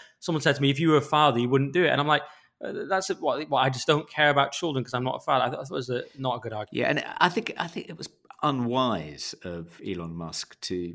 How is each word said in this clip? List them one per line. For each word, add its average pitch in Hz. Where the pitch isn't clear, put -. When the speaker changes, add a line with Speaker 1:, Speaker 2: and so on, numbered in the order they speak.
Speaker 1:
someone 160
said 143
to 135
me, 139
"If 135
you 160
were 151
a 135
father, 143
you 120
wouldn't 139
do 175
it." 151
And 131
I'm 147
like, 151
uh, -
that's 190
a, 185
what, 151
what, 139
I 131
just 123
don't 156
care 147
about 139
children 135
'cause -
I'm 123
not 127
a -
father. 135
I -
th-, 127
I -
thought 139
it -
was 127
a, 123
not 131
a -
good 110
argument. 107
Speaker 2:
Yeah, 131
and -
I 180
think, -
I 170
think -
it 160
was -
unwise 120
of 85
Elon 85
Musk -
to 87